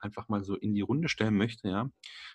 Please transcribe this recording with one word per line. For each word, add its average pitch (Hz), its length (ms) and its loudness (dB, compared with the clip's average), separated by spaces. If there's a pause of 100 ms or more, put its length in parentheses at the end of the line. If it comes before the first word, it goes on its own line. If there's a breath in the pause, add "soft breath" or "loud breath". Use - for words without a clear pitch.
einfach 101 280 -8
mal 101 140 2
so 95 140 -2
in 104 180 0
die 104 60 2
Runde 139 280 2
stellen 110 280 2
möchte, 107 320 0
ja, 107 220 0 (440 loud breath)